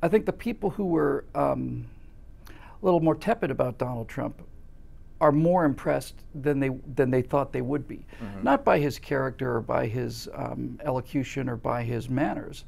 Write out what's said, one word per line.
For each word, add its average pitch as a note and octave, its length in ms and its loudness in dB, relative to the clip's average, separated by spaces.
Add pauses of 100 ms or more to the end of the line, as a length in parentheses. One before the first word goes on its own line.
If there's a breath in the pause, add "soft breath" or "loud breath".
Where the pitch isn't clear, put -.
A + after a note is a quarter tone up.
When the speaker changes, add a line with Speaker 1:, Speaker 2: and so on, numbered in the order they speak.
Speaker 1:
I E3+ 60 4
think G#3 180 4
the F#3 60 0
people A3+ 380 -4
who G3 160 -2
were, D3 380 2 (100)
um, B2+ 520 0 (600 loud breath)
a - 40 -14 (320 loud breath)
little F3+ 160 6
more D#3 160 6
tepid F#3 340 0
about B2 280 0
Donald B2 300 -4
Trump A#2+ 340 -6 (800)
are D3+ 120 10
more E3 320 6
impressed C#3+ 520 0 (180)
than C#3+ 240 0
they, C3+ 120 2 (260)
than C3+ 140 6
they B2+ 120 6
thought C3+ 300 0
they C3 100 -2
would C3 260 -2
be. - 160 -12 (160)
Speaker 2:
Mm-hmm. G3 220 -8
Speaker 1:
Not C#4 220 4
by - 160 6
his C#3+ 180 0
character C3 580 -2
or A#2 60 0
by B2+ 240 4
his, A#2+ 480 -4
um, B2 500 -6
elocution C3 640 -2
or A#2+ 80 -4
by A#2+ 280 -2
his A#2+ 260 -2
manners, C#3+ 580 -2